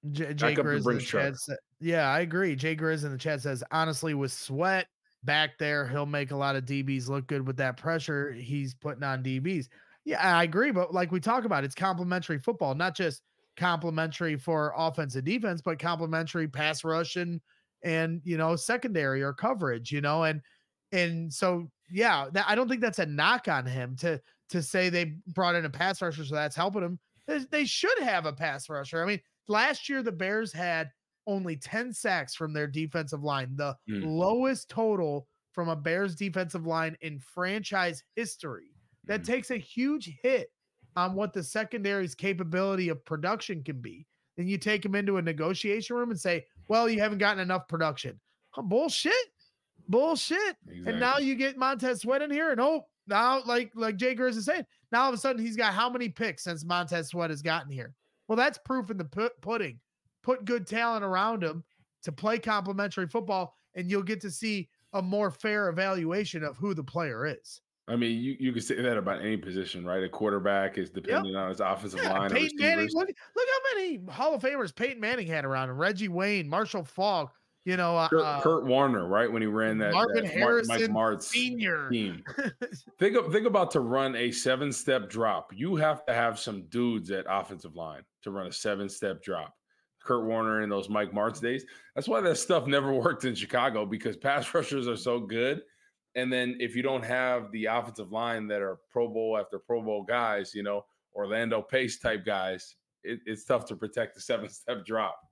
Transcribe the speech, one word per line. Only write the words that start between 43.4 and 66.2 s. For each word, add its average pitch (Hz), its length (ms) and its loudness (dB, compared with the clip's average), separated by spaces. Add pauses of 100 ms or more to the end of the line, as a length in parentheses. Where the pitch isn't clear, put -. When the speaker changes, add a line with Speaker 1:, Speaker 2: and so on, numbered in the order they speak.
Speaker 1:
can 139 160 -6
be. 120 280 -14 (280)
Then 175 120 -4
you 196 100 0
take 214 260 0
him 196 120 -2
into 202 220 2
a 180 40 0
negotiation 185 760 -2
room 240 140 -2
and 202 100 -4
say, 175 260 0 (220)
"Well, 233 220 4
you 220 100 2
haven't 208 200 2
gotten 202 200 4
enough 185 280 0
production." 156 520 -2 (300)
Huh, - 140 -8
bullshit. 269 500 2 (720)
Bullshit. 320 720 2 (100)
And 90 180 -10 (140)
now 247 180 4
Speaker 2:
Exactly. 285 80 2
Speaker 1:
you 269 100 2
get 269 220 0
Montez 254 440 0
Sweat 262 200 2
in 294 100 -2
here, 302 200 2
and 233 100 0
oh, 294 260 2 (200)
now, 240 380 4
like, 240 300 0
like 220 220 -2
Jay 254 180 2
Grizz 240 220 0
is 208 80 -4
saying, 320 200 0 (260)
now 240 120 4
all 269 60 4
of 247 60 0
a - 20 -4
sudden 240 260 0
he's 226 140 -4
got 214 160 4
how 226 160 2
many 247 200 -2
picks 202 340 -4
since 170 200 -6
Montez 170 460 0
Sweat 170 220 -2
has 143 100 -6
gotten 156 300 -2
here? 131 240 -10 (320)
Well, 220 80 0
that's 262 240 2
proof 247 320 -2
in 208 60 -6
the 175 80 -4
pu-, 208 260 -2 (100)
pudding. 190 380 -4 (420)
Put 254 240 0
good 226 220 0
talent 226 360 0
around 196 400 2
him 160 200 -2 (400)
to 170 80 -6
play 214 260 0
complimentary 202 720 0
football, 190 480 -2 (180)
and 180 160 -6
you'll 196 140 2
get 196 180 -4
to 196 100 -6
see 208 380 -2 (240)
a 196 80 0
more 190 300 2
fair 208 380 0
evaluation 180 720 0